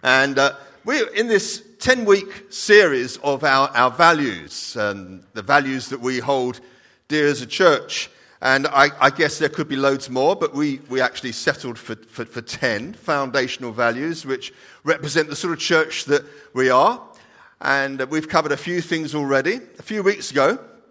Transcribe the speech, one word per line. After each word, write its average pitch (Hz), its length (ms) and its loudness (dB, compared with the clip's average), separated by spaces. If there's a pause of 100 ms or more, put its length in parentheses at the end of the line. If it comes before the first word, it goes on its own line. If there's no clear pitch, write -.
And, 131 380 2
uh, 139 140 2 (320)
we're 254 240 -2
in 226 180 -2
this 208 340 0 (180)
ten-week 220 720 0
series 147 640 4
of 139 260 -2
our, 135 320 4
our 123 160 4
values, 131 840 0
and 98 560 -6
the 107 80 -10
values 135 480 0
that 127 100 -10
we 127 200 -4
hold 123 420 -2 (480)
dear 151 180 2
as 143 140 0
a 123 60 -10
church. - 640 2 (320)
And 135 260 2
I, 139 220 6 (100)
I 135 100 6
guess 151 300 0
there 156 100 0
could 156 200 -6
be 139 80 -2
loads 135 300 0
more, 131 280 2
but 156 180 -2
we, 143 340 -4
we 131 140 -2
actually 123 300 -2
settled 120 480 -6
for, - 160 -12
for, - 300 -14
for 120 160 -12
ten 123 520 -4
foundational 131 760 -4
values, 123 520 -2
which 131 300 -8 (300)
represent 147 460 0
the 143 60 -8
sort 170 180 -4
of 151 60 -8
church 160 460 0
that 143 180 2 (300)
we 127 160 2
are. 160 320 4 (580)
And, 135 420 -2
uh, 131 60 -2
we've 156 220 -4
covered 156 220 2
a 143 60 0
few 175 240 -4
things 160 340 -6
already. 143 460 0 (180)
A - 20 -20
few 214 220 -6
weeks 202 260 0
ago 143 300 2 (320)